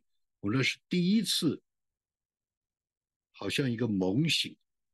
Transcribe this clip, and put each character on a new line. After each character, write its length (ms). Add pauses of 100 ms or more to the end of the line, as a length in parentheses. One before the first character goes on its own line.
(420)
我 120
那 80
是 160 (100)
第 260
一 100
次， 400 (1700)
好 180
像 220
一 40
个 120
猛 420
醒。 260 (380)